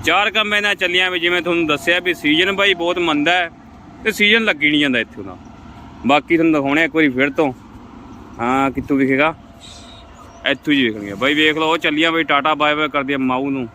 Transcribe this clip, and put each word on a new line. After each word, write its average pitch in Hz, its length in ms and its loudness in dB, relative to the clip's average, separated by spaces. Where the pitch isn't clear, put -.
ਚਾਰ 190 260 2
ਕੰਬਾਈਨਾਂ 208 440 0
ਚੱਲੀਆਂ 185 360 0
ਵੀ, 180 80 -2
ਜਿਵੇਂ 175 220 0
ਤੁਹਾਨੂੰ 170 260 0
ਦੱਸਿਆ 160 320 0
ਵੀ 175 140 -2
ਸੀਜ਼ਨ 160 380 0
ਬਾਈ 196 220 2
ਬਹੁਤ 175 260 -2
ਮੰਦਾ 160 320 2
ਹੈ 180 180 2
ਤੇ 220 80 0
ਸੀਜ਼ਨ 208 320 2
ਲੱਗੀ 151 260 0
ਨਹੀਂ 147 120 2
ਜਾਂਦਾ 131 180 2
ਇੱਥੋਂ 107 240 -8
ਦਾ। 95 140 -14
ਬਾਕੀ 147 300 4
ਤੁਹਾਨੂੰ 165 160 4
ਦਿਖਾਉਣੇ 143 300 2
ਇੱਕ 151 120 -2
ਵਾਰੀ 156 140 4
ਫਿਰ 131 200 0
ਤੋਂ। 139 240 0
ਹਾਂ, 131 320 0
ਕਿੱਥੋਂ 135 260 -4
ਵਿਖੇਗਾ? 135 380 2
ਇੱਥੋਂ 139 280 -2
ਹੀ 139 100 2
ਵਿਖਣਗੇ 104 300 -4
ਬਾਈ। 127 200 -2
ਵੇਖ 156 240 2
ਲਓ 160 140 0
ਉਹ 170 60 2
ਚੱਲੀਆਂ 160 340 0
ਬਾਈ, 165 120 0
ਟਾਟਾ 151 300 2
ਬਾਏ 147 220 2
ਬਾਏ 151 120 -2
ਕਰਦੀਆਂ 139 320 -2
ਮਾਊ 131 300 -2
ਨੂੰ। 135 240 -4